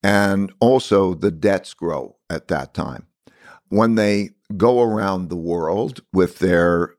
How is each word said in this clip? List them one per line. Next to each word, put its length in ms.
And 480
also 520
the 180
debts 440
grow 420
at 180
that 240
time. 340
When 280
they 340
go 240
around 480
the 80
world 640
with 280
their 600